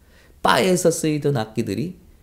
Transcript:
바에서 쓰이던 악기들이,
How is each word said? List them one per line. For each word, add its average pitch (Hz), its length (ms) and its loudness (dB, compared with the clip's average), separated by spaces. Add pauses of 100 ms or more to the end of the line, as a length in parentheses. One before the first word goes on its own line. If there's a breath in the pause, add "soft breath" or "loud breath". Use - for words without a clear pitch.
(420 soft breath)
바에서 180 500 2
쓰이던 147 460 -2
악기들이, 110 600 -6 (240 soft breath)